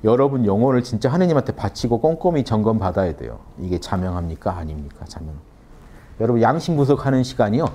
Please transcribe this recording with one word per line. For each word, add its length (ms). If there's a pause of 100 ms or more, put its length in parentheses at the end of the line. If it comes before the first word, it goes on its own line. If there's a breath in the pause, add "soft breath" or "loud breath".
여러분 420
영혼을 380
진짜 260
하느님한테 440
바치고 480
꼼꼼히 420
점검받아야 720
돼요. 240 (200)
이게 200
자명합니까? 800
아닙니까? 500
자명. 260 (880 soft breath)
여러분, 220
양심 360
분석하는 460
시간이요, 520